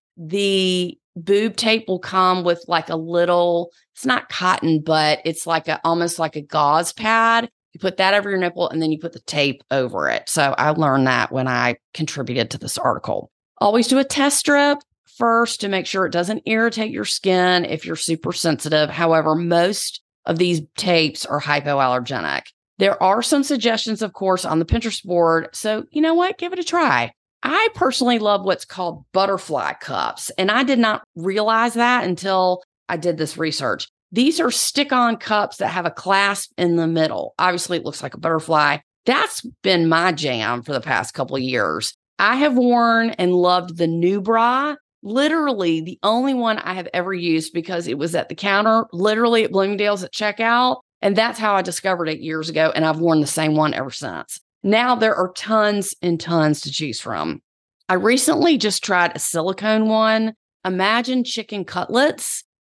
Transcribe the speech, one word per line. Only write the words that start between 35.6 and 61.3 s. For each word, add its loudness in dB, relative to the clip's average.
have -4
a -2
clasp 0
in 2
the 2
middle. -2
Obviously, -2
it -6
looks -10
like -12
a -16
butterfly. 0
That's 0
been 2
my 4
jam -2
for -8
the -2
past -2
couple -6
of -2
years. -2
I 2
have 2
worn 4
and 0
loved 2
the 0
new 0
bra, 0
literally 0
the -12
only 2
one 0
I -6
have -8
ever -2
used -2
because -4
it -4
was -4
at -2
the -8
counter, 2
literally 2
at -2
Bloomingdale's 0
at -14
checkout. 0
And 2
that's 0
how 2
I 4
discovered -2
it -6
years -6
ago. 2
And 2
I've 0
worn 4
the 2
same 0
one 2
ever -6
since. -12
Now 2
there 2
are -2
tons 0
and 0
tons 0
to -8
choose -6
from. -6
I 2
recently 2
just -2
tried 2
a -10
silicone 0
one. 2
Imagine 0
chicken -6